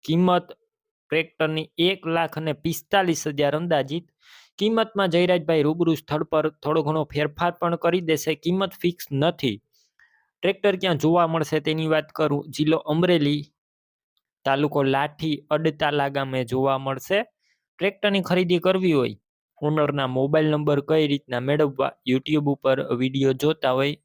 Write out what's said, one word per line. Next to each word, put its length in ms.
કિંમત 480
ટ્રેક્ટરની 600
એક 180
લાખ 340
અને 140
પિસ્તાલીસ 720
હજાર 220
અંદાજિત. 460
કિંમતમાં 540
જયરાજભાઈ 520
રૂબરૂ 300
સ્થળ 360
પર 140
થોડો 220
ઘણો 160
ફેરફાર 480
પણ 240
કરી 260
દેશે. 220
કિંમત 380
ફિક્સ 300
નથી. 460
ટ્રેક્ટર 380
ક્યાં 220
જોવા 300
મળશે 340
તેની 260
વાત 240
કરું, 240
જિલ્લો 220
અમરેલી, 480
તાલુકો 380
લાઠી, 420
અડતાલા 600
ગામે 260
જોવા 340
મળશે. 340
ટ્રેક્ટરની 500
ખરીદી 360
કરવી 340
હોય, 160
ઓનરના 560
મોબાઈલ 340
નંબર 380
કઈ 220
રીતના 360
મેળવવા, 440
YouTube 460
ઉપર 220
વીડિયો 340
જોતા 360
હોય 260